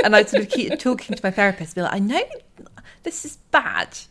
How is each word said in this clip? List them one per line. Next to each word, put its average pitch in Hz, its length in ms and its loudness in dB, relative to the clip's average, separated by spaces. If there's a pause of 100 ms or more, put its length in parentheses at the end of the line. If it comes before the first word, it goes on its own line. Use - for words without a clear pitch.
And 214 100 6
I'd 208 140 8
sort - 160 2
of 202 60 -10
keep - 280 -2
talking - 380 -2
to - 80 -14
my 190 80 0
therapist, 190 420 0
be 180 80 -4
like, 170 100 -2
"I 196 60 -2
know 240 240 0 (800)
this - 220 -10
is - 140 -14 (120)
bad, - 380 0 (220)